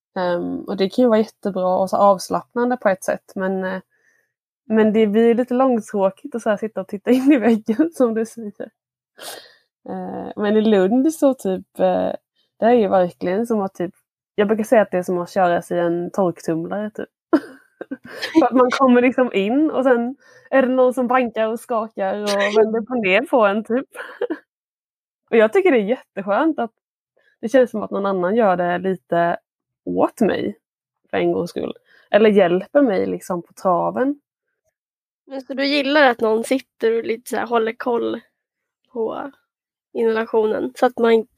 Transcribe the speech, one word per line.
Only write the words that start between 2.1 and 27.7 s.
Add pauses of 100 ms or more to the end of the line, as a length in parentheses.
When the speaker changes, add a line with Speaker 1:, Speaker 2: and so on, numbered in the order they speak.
Speaker 1:
på
ett
sätt,
men,
eh, (840)
men
det
blir
lite
långtråkigt
att
så
här
sitta
och
titta
in
i
väggen,
<laughs>
som
du
säger. (1200)
Eh,
men
i
Lund
så
typ,
eh, (460)
det
är
ju
verkligen
som
att
typ, (400)
jag
brukar
säga
att
det
är
som
att
köra
sig
i
en
torktumlare
typ. (220)
<laughs>
För
att
man
kommer
liksom
in
och
sen (340)
är
det
någon
som
bankar
och
skakar
och
vänder
på
ner
på
en
typ. (640)
<laughs>
Och
jag
tycker
det
är
jätteskönt
att (680)
det
känns